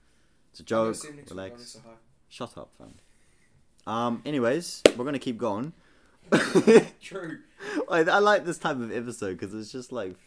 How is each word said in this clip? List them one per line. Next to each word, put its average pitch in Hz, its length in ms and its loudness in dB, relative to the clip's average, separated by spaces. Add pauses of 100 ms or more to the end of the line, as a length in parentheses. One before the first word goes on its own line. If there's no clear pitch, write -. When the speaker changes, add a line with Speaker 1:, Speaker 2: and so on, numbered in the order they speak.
(520)
Speaker 1:
It's - 80 -20
a 87 40 -18
Speaker 2:
I'm - 40 -20
gonna 113 260 2
Speaker 1:
joke. - 20 -6
Speaker 2:
see - 120 -10
him 147 80 -14
next - 160 -16
week, 90 60 -10
Speaker 1:
Relax. 95 240 -10
Speaker 2:
I'll 110 200 -20
say 117 60 -20
hi. 113 60 -20 (340)
Speaker 1:
Shut - 300 -12
up, - 200 -16
fam. - 160 -20 (920)
Um, 113 380 -2
anyways, 143 580 -2 (140)
we're 123 80 -4
gonna 143 140 -2
keep 123 180 -6
going. 117 340 -4 (600)
<laughs> - 680 6
Speaker 2:
True. - 380 -12 (500)
Speaker 1:
I, 180 120 2
I 175 180 4
like 202 260 4
this 165 140 -4
type 156 180 -2
of 117 180 -6
episode 107 440 -6
'cause 101 140 -8
it's 107 180 -10
just, 127 200 -12
like, 98 240 -6 (120)